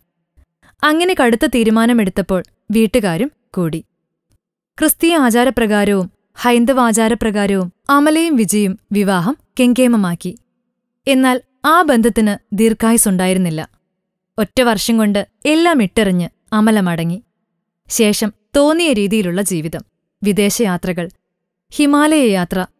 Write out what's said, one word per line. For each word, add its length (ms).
അങ്ങനെ 320
കടുത്ത 220
തീരുമാനമെടുത്തപ്പോൾ 960
വീട്ടുകാരും 640
കൂടി. 300
ക്രിസ്തീയ 380
ആചാരപ്രകാരവും 920
ഹൈന്ദവ 460
ആചാരപ്രകാരവും 920
അമലയും 460
വിജയും 420
വിവാഹം 440
കെങ്കേമമാക്കി. 800
എന്നാൽ 340
ആ 180
ബന്ധത്തിന് 720
ദീർഘായുസ്സുണ്ടായിരുന്നില്ല. 1120
ഒറ്റ 220
വർഷം 360
കൊണ്ട് 320
എല്ലാം 360
ഇട്ടെറിഞ്ഞ് 460
അമല 280
മടങ്ങി. 440
ശേഷം 440
തോന്നിയ 360
രീതിയിലുള്ള 500
ജീവിതം, 380
വിദേശയാത്രകൾ, 880
ഹിമാലയ 560
യാത്ര 400